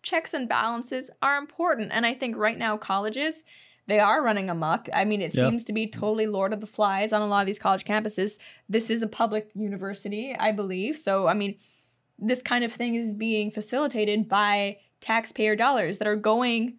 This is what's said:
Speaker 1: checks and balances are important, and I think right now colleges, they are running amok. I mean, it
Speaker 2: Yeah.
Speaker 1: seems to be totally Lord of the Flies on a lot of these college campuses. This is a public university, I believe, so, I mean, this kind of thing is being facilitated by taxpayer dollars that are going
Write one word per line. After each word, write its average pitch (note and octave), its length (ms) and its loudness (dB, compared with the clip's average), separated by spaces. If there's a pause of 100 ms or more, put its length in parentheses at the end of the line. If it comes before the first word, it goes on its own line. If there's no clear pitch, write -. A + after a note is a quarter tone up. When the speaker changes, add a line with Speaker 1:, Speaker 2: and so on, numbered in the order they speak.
Speaker 1:
checks E4 320 -2
and C4 160 -2
balances A#3+ 600 -2 (100)
are C#4 160 2
important, D4 560 -2
and A#3 120 0
I A#3 80 0
think A#3 220 -6
right A3+ 220 0
now A3 200 -2
colleges, A3 640 -4 (440)
they G#3 120 4
are A3+ 240 6
running G3+ 260 0
amok. E3 440 0
I G3 120 2
mean, G#3 160 0
it D#3 140 -4
Speaker 2:
Yeah. B2+ 140 4
Speaker 1:
seems A3+ 160 0
to G#3+ 80 -4
be A3 140 -2
totally A3 400 -2
Lord G3+ 260 0
of G#3 80 -4
the G#3+ 60 -10
Flies G#3 460 0
on G#3+ 80 4
a G#3 60 0
lot G3+ 140 4
of F#3+ 60 0
these G#3 120 -2
college F#3+ 260 2
campuses. G#3 520 -2 (300)
This A3+ 220 0
is A3+ 120 0
a A3 60 0
public G#3+ 460 -2
university, G3+ 840 -6
I G#3+ 140 2
believe, G3+ 460 -2
so, G3 300 2
I E3 60 6
mean, G3+ 220 -2 (640)
this B3+ 240 0
kind B3 220 0
of A#3 100 -4
thing A#3 220 -4
is A3+ 180 -2
being G#3+ 380 -2
facilitated G#3+ 760 0
by G3+ 500 2 (220)
taxpayer A3 560 0
dollars G#3+ 440 2
that G#3+ 80 -2
are G#3 100 2
going A#3 600 2